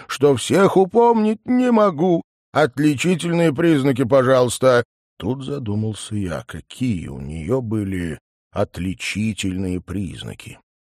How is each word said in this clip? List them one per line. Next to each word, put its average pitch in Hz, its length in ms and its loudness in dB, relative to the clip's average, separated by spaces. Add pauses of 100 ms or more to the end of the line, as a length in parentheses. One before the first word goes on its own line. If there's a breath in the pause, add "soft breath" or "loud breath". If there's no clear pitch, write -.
что 139 300 2
всех 175 400 2
упомнить 214 680 2
не 247 260 2
могу. 185 520 2 (300)
Отличительные 151 1000 2
признаки, 139 500 2
пожалуйста". 127 800 4 (340)
Тут 131 260 -6
задумался 110 720 -6
я, 82 320 -6
какие 85 600 -6
у 67 120 -12
неё 80 420 -6
были 95 580 -6 (320)
отличительные 95 1300 -6
признаки. 87 800 -12 (220)